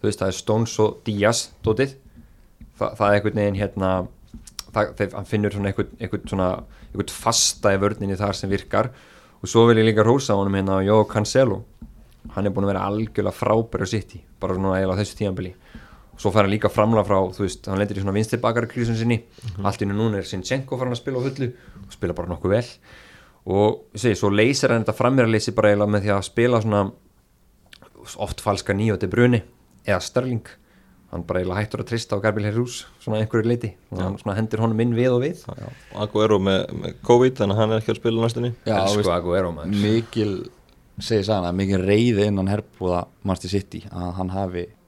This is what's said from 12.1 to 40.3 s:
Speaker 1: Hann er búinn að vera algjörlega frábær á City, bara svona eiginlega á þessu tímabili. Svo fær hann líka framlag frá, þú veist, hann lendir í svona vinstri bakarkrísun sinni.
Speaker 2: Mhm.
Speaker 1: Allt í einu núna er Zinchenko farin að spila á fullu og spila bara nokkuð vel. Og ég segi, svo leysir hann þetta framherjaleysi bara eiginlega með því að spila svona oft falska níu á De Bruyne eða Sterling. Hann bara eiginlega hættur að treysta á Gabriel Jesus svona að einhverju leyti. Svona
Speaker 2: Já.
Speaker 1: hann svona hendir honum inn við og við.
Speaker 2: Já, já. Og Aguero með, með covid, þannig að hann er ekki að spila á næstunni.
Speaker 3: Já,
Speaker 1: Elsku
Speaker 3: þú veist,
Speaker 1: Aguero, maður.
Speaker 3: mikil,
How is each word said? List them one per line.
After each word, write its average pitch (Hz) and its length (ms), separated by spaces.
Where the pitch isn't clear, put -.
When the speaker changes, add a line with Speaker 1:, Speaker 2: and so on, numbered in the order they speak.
Speaker 1:
Hann 98 160
er 98 80
búinn 98 140
að - 40
vera 95 140
algjörlega 104 480
frábær 110 480
á 92 40
City, 98 340
bara 95 160
svona 95 240
eiginlega 95 160
á 101 80
þessu - 160
tímabili. 92 340
Svo 101 120
fær 104 160
hann 98 40
líka 107 200
framlag 110 360
frá, 98 120
þú 101 100
veist, - 220
hann 95 120
lendir 101 200
í - 20
svona 98 140
vinstri 110 240
bakarkrísun 117 560
sinni. 117 260
Speaker 2:
Mhm. 98 80
Speaker 1:
Allt 101 160
í 104 40
einu 101 140
núna 110 180
er 92 60
Zinchenko 131 560
farin 127 160
að 117 80
spila 131 160
á 123 80
fullu 135 240
og - 80
spila 85 240
bara 85 120
nokkuð 90 280
vel. 127 100
Og 101 300
ég 104 80
segi, 113 160
svo 104 100
leysir 120 400
hann 117 140
þetta - 160
framherjaleysi 117 560
bara 104 160
eiginlega 104 240
með 101 80
því 104 100
að 98 140
spila 117 340
svona 107 200
oft - 220
falska 101 340
níu 107 200
á - 40
De 101 80
Bruyne 120 340
eða 95 160
Sterling. 123 420
Hann 85 160
bara 92 160
eiginlega 92 220
hættur - 180
að - 80
treysta 113 300
á - 20
Gabriel 104 300
Jesus 120 320
svona - 160
að 110 80
einhverju 113 240
leyti. 120 220
Svona 92 140
Speaker 2:
Já. - 20
Speaker 1:
hann 95 160
svona 98 160
hendir 110 240
honum 113 220
inn 120 100
við 123 220
og 123 80
við. 165 180
Speaker 2:
Já, - 160
já. - 120
Og 107 80
Aguero 107 360
með, 95 200
með - 240
covid, 127 320
þannig 98 160
að 110 80
hann 110 100
er 110 80
ekki 110 140
að - 60
spila 113 200
á - 40
næstunni. 120 340
Speaker 3:
Já, 110 160
Speaker 1:
Elsku 98 160
Speaker 3:
þú 104 100
veist, 92 140
Speaker 1:
Aguero, 90 400
maður. 90 260
Speaker 3:
mikil, 107 540